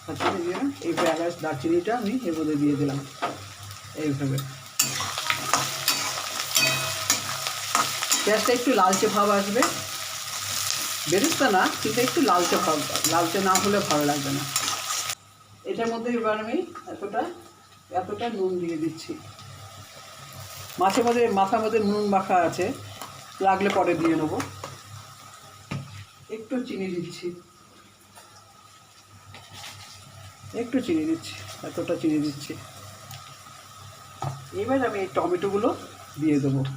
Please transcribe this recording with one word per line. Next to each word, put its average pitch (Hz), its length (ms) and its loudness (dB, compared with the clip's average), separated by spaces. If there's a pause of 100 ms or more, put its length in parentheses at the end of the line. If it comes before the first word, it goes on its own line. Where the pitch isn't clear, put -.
ফাটিয়ে 156 300 -2
দিয়ে 339 120 -2
দিলাম। 185 200 -2 (200)
এইভাবে 165 300 2
এলাচ 170 180 0 (100)
দারচিনিটা 165 560 0
আমি 208 120 0 (160)
এর 156 100 0
মধ্যে 151 240 0
দিয়ে 143 180 4
দিলাম 139 180 0 (1040)
এইভাবে। 139 320 0 (3750)
পেঁয়াজটা 214 360 4
একটু 254 120 2 (100)
লালচে 196 340 6
ভাব 208 140 6 (100)
আসবে, 208 240 2 (1500)
বেরেস্তা 269 360 4 (100)
না, 190 60 6 (180)
কিন্তু 214 260 0
একটু 330 140 2 (100)
লালচে 180 340 4
ভাব, 156 140 2 (340)
লালচে 170 260 2 (100)
না 190 140 6
হলে 202 160 4 (120)
ভালো 147 220 4
লাগবে 139 260 -2
না। 135 60 -4 (1300)
এটার 226 220 0
মধ্যে 226 260 -4
এবার 214 260 0
আমি 247 120 -4 (360)
এতটা, - 300 -4 (800)
এতটা 208 260 -6 (100)
নুন 185 160 0 (100)
দিয়ে 165 200 -2
দিচ্ছি। - 300 -4 (1700)
মাছের 233 260 6
মধ্যে, 240 160 6 (160)
মাথার 196 260 4
মধ্যে 220 240 4
নুন 208 160 2 (100)
মাখা 190 220 4 (120)
আছে, 180 180 0 (800)
লাগলে 190 300 6
পরে 175 240 6
দিয়ে 165 200 4
নেবো। 156 180 0 (2000)
একটু - 180 -6 (120)
চিনি 190 200 -4 (100)
দিচ্ছি, - 300 -6 (3250)
একটু 240 140 -2 (100)
চিনি 160 240 2
দিচ্ছি, - 240 -4 (340)
এতটা 170 340 -2
চিনি 156 240 4
দিচ্ছি। - 260 -6 (2000)
এবার 262 180 2 (100)
আমি 196 160 -2
এই - 120 -4
টমেটোগুলো 196 520 2 (540)
দিয়ে 147 220 6
দেবো। 135 180 2 (140)